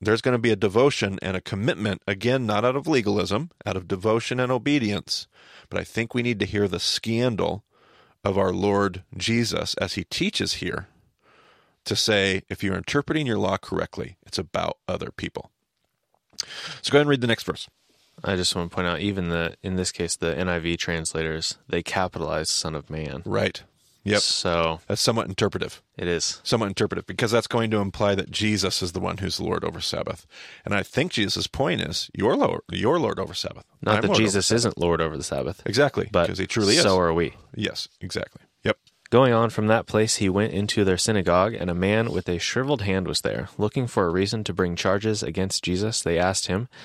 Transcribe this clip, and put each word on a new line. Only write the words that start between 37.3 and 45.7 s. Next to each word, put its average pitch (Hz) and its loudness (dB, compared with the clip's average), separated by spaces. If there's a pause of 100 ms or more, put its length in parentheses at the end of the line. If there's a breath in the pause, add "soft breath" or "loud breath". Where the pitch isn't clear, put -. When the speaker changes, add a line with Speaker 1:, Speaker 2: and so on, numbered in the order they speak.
Speaker 1:
Yes, - -4 (100)
exactly. - -8 (220)
Yep. 107 0 (320)
Speaker 2:
Going 123 8
on 113 4
from 107 0
that 110 4
place, 110 2
he 98 2
went 101 2
into 101 2
their 92 4
synagogue, 95 4
and 90 -4
a 87 -2
man 104 2
with - -4
a 87 -2
shriveled 131 -2
hand 95 0
was 73 -2
there. - -4
Looking 113 0
for 110 0
a 82 2
reason 101 0
to 95 -4
bring 87 0
charges 104 0
against - -2
Jesus, 95 -2